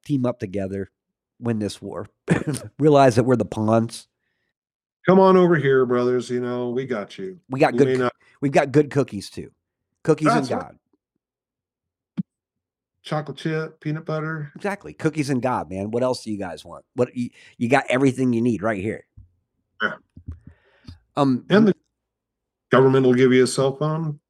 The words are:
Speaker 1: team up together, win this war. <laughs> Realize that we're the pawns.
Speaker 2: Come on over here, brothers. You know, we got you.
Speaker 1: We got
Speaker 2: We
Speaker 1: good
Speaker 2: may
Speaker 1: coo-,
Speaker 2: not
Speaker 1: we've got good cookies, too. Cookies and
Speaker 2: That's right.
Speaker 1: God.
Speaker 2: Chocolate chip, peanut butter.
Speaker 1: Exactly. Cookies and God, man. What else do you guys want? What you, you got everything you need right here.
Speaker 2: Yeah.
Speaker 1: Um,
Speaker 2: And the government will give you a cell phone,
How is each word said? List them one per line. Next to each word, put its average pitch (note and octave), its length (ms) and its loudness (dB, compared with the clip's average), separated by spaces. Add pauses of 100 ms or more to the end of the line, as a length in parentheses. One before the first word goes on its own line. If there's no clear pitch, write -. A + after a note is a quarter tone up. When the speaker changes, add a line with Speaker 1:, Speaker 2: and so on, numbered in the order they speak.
Speaker 1:
team C3+ 200 -2
up B2 140 -4
together, G2 520 -8 (480)
win A#2 200 -4
this G2+ 220 -8
war. G2+ 260 -12 (220)
<laughs> C#3 500 -4
Realize C#3 360 6
that A#2+ 80 4
we're B2+ 120 2
the A2+ 80 0
pawns. A2 640 -2 (1000)
Speaker 2:
Come F#3+ 120 6
on F#3+ 160 8
over F3 200 6
here, C3+ 300 2
brothers. B2 440 0
You B2 120 -4
know, B2 280 -6
we B2+ 160 -6
got A2 320 -8
you. F#2+ 220 -12 (100)
Speaker 1:
We C3 100 -6
got C#3 140 2
Speaker 2:
We A#2+ 60 0
Speaker 1:
good C3+ 80 4
Speaker 2:
may C3 80 0
Speaker 1:
coo-, B2+ 80 -2
Speaker 2:
not B2 100 -2 (260)
Speaker 1:
we've C#3 120 -2
got C#3+ 200 0
good C#3+ 200 4
cookies, A#2 400 -4
too. D2 200 -16 (520)
Cookies D#3 260 2
and A#3+ 80 2
Speaker 2:
That's B2 140 -4
right. G2 100 -4
Speaker 1:
God. - 180 -20 (2250)
Speaker 2:
Chocolate D3 340 -8
chip, D#3 440 -8
peanut D#3+ 240 -8
butter. D#3 500 -8
Speaker 1:
Exactly. G3 380 -10
Cookies D3 360 -4
and C3 120 -2
God, G#2+ 280 -4
man. G2 220 -6
What A#2+ 100 -2
else B2+ 220 -2
do A2 80 -12
you G2+ 80 -8
guys F2 260 -12
want? D#2+ 200 -20 (100)
What B2 200 -2
you, A#2+ 140 -8 (280)
you A#2+ 120 -4
got C3+ 180 2
everything B2+ 460 0
you A2+ 80 0
need A2+ 220 0
right G#2+ 180 -4
here. G#2 240 -8 (760)
Speaker 2:
Yeah. G#2+ 120 -4 (1200)
Speaker 1:
Um, C3+ 340 0
Speaker 2:
And G#3 180 6
the F#3 80 2 (960)
government C3 340 4
will B2+ 80 6
give B2+ 180 4
you B2+ 120 6
a B2 40 4
cell C3+ 280 -2
phone, D#3 440 -6 (100)